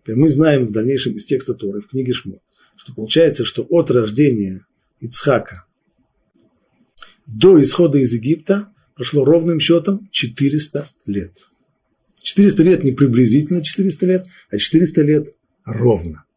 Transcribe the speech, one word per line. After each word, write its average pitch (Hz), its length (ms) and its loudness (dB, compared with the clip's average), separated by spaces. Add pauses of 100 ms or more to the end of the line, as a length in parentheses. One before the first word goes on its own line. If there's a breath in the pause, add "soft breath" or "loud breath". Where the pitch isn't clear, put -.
Теперь 110 140 -8
мы 151 140 4
знаем 139 380 2
в 107 40 -8
дальнейшем 123 420 -2
из - 120 -12
текста 123 280 -6
Торы, 104 280 -10
в - 80 -20
книге 127 240 -6
Шмот, - 280 -12 (340 soft breath)
что - 180 -20
получается, 117 520 0
что - 240 -8
от 165 220 0
рождения 110 760 -2 (340)
Ицхака - 680 -4 (1600 loud breath)
до 151 340 6
исхода 143 380 2
из 120 140 0
Египта 160 580 -4 (240)
прошло 135 300 -2
ровным 165 340 2
счётом 170 520 0
четыреста 139 760 -4 (180)
лет. 98 280 -8 (880)
Четыреста 196 420 2
лет 180 200 2
не 131 80 0
приблизительно 135 720 2
четыреста 190 420 -4
лет, 185 200 -2 (240 loud breath)
а 104 80 -6
четыреста 160 440 2
лет 151 340 0 (280)
ровно. 107 600 -2 (120)